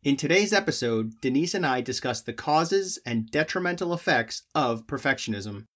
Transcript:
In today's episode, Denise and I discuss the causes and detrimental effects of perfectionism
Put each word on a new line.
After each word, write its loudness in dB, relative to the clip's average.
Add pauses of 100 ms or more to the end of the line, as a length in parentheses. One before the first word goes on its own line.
In 2
today's 4
episode, 0
Denise 2
and 0
I 2
discuss -4
the -8
causes 0
and -2
detrimental 0
effects 0 (100)
of 0
perfectionism -4